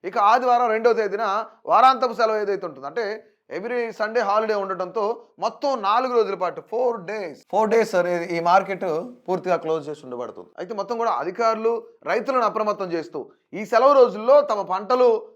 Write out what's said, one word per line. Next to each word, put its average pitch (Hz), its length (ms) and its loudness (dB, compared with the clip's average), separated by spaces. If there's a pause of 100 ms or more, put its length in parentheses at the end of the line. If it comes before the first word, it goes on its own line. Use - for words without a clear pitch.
(100)
ఇక 196 60 -6 (160)
ఆదివారం 247 440 2
రెండో 226 260 4
తేదీన 208 260 -2 (440)
వారాంతపు 240 500 4
సెలవు 220 240 0
ఏదైతే 185 240 -4
ఉంటుందో, 139 220 -14
అంటే 220 140 -4 (500)
every 233 240 -6 (160)
Sunday 220 300 -2
హాలిడే 214 360 0
ఉండటంతో 190 400 -4 (400)
మొత్తం 233 280 -4 (160)
నాలుగు 247 320 2
రోజుల 196 240 0
పాటు, 165 180 -4 (100)
ఫోర్ 240 260 -2 (140)
డేస్, 202 300 -10 (120)
ఫోర్ 214 200 2
డేస్ 220 280 2
అనేది 175 260 -2 (100)
ఈ - 100 -2
మార్కెట్ 190 400 2 (400)
పూర్తిగా 180 380 -2
క్లోజ్ 160 240 -2
చేసి 147 180 -12
ఉండబడుతుంది. 120 420 -12 (120)
అయితే 180 180 -10
మొత్తం 196 240 -6
కూడా 226 100 0 (100)
అధికారులు 220 500 -2 (380)
రైతులను 240 400 0
అప్రమత్తం 208 460 -4
చేస్తూ 160 240 -8 (400)
ఈ 214 120 -8
సెలవు 269 280 6
రోజుల్లో 226 360 6 (140)
తమ 208 120 -2 (100)
పంటలు 240 380 2 (240)